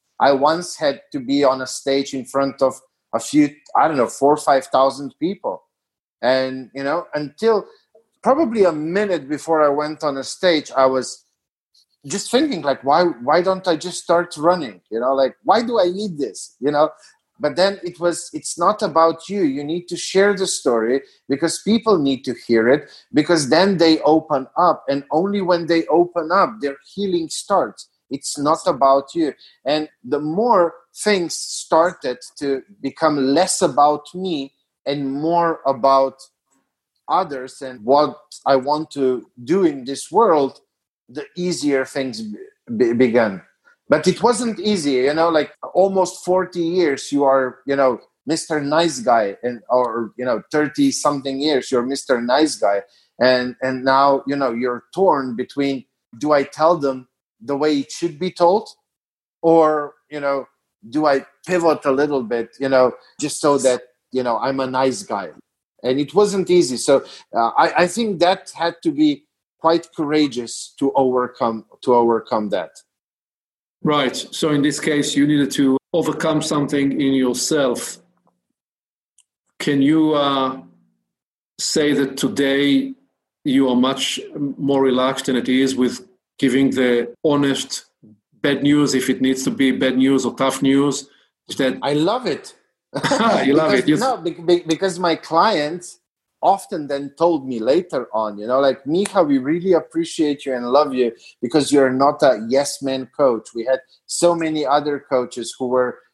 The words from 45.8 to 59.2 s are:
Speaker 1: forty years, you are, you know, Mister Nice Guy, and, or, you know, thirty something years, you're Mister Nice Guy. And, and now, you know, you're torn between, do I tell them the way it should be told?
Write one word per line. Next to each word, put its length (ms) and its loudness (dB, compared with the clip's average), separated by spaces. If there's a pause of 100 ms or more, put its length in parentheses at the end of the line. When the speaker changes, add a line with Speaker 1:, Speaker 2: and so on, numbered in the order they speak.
Speaker 1:
forty 360 0
years, 500 0
you 140 2
are, 420 2
you 80 -2
know, 260 2 (240)
Mister 360 -4
Nice 400 0
Guy, 420 0
and, 260 -6
or, 480 -2
you 80 -8
know, 180 -2 (100)
thirty 400 0
something 480 -4
years, 320 -2
you're 100 2
Mister 400 -2
Nice 320 2
Guy. 280 -2 (380)
And, 400 2
and 240 -4
now, 440 4
you 80 -2
know, 160 -2
you're 320 -4 (100)
torn 400 0
between, 520 -4 (320)
do 120 -2
I 140 4
tell 320 2
them 320 -6 (320)
the 160 -6
way 220 0
it 120 -6
should 300 -8
be 100 -4
told? 380 2 (720)